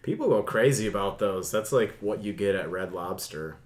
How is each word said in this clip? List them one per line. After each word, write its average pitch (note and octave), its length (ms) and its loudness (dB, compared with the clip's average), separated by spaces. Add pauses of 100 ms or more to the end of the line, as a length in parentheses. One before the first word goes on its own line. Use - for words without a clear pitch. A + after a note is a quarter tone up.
People B3+ 260 0
go G#2+ 140 6
crazy A2+ 440 4
about G2 320 -2
those. F#2+ 320 0
That's, G#2+ 220 0
like, A2+ 280 2
what G#2 220 -2
you G2+ 100 -4
get G2 220 2
at E2 160 -2
Red F#2 220 -4
Lobster. F2 720 -8